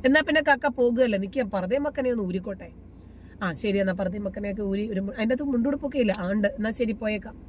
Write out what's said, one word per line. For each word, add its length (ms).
എന്നാ 220
പിന്നെ 220
കാക്ക 160
പോകുകയല്ലേ, 440
നിക്ക് 200
ഞാൻ 120
പർദ്ദയും 320
മക്കനെ 280
ഒന്ന് 140
ഊരിക്കോട്ടെ." 400
"ആ 20
ശരി, 220
എന്നാ 180
പർദ്ദയും 260
മക്കനെയൊക്കെ 440
ഊരി 120
ഒരു 120
മു-, 120
അതിൻ്റെ 180
അകത്ത് 180
മുണ്ടുടുപ്പൊക്കെ 500
ഇല്ല." 100
"ആ 120
ഉണ്ട്, 220
എന്നാ 140
ശരി, 120
പോയേക്കാം." 340